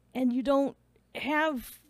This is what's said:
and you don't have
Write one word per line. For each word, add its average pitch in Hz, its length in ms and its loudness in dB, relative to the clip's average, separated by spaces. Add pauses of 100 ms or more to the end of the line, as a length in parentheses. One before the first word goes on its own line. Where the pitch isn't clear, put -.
(140)
and 254 180 2
you 254 100 0
don't 277 340 2 (400)
have 302 640 -2 (100)